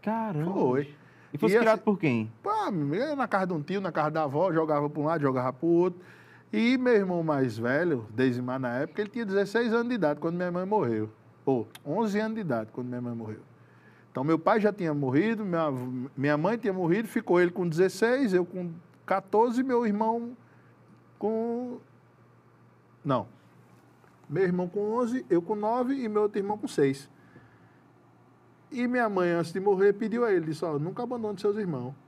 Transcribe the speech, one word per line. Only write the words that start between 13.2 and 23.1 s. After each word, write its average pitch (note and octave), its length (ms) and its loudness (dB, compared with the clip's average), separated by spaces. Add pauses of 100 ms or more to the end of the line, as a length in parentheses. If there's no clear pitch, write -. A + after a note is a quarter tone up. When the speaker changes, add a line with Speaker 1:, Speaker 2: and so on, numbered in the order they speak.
Speaker 2:
Então, - 140 -4
meu D#3+ 140 2
pai G3+ 200 2
já G#3 140 2
tinha F3 200 -4
morrido, D#3 520 0
minha, E3 220 0 (500)
minha C#3+ 200 2
mãe F#3 200 0
tinha A3 160 -2
morrido, F#3 340 0
ficou - 340 2
ele F3 120 4
com F3 160 -2
dezesseis, G3 680 2
eu F3+ 100 4
com F3+ 280 -8 (340)
quatorze, A3 560 2
meu A#3+ 240 2
irmão A3+ 500 -2 (840)
com, A#3 600 -4 (1300)
não, B2 240 0 (1000)